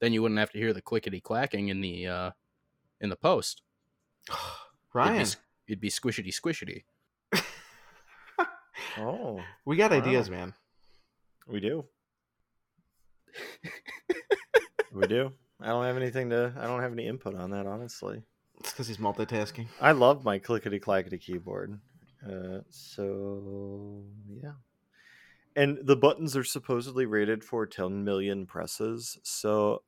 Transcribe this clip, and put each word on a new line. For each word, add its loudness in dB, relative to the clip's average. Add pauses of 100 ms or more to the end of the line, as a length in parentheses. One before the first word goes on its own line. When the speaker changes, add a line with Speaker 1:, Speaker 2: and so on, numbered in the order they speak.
Speaker 1:
then 4
you 4
wouldn't 2
have 4
to -8
hear 2
the -2
clickety -4
clacking -2
in -2
the, -6
uh, -4 (720)
in -2
the -4
post. 0 (680)
Speaker 2:
<sighs> -12
Ryan. 4
Speaker 1:
It'd 2
be 2
s-, 0 (320)
it'd -6
be -2
squishity -4
squishity. -6 (480)
Speaker 2:
<laughs> -4 (500)
Speaker 3:
Oh, -6 (260)
Speaker 2:
We 2
got 8
Speaker 3:
wow. 8
Speaker 2:
ideas, 4
man. -8 (920)
Speaker 3:
We -6
do. -2
Speaker 1:
<laughs> -20 (1300)
Speaker 3:
We 4
do. 2 (280)
I -8
don't 2
have 0
anything -2
to, 2
I -6
don't -2
have -2
any -6
input -6
on -6
that, -4
honestly. -8 (360)
Speaker 2:
It's -8
'cause -8
he's -8
multitasking. -2 (140)
Speaker 3:
I 8
love 6
my 2
clickety -2
clackety 0
keyboard. -8 (480)
Uh, -10 (100)
so, -8 (400)
yeah. -14 (1000)
And 6
the 10
buttons 6
are 0
supposedly -2
rated 2
for -2
ten -4
million 0
presses, -6
so 2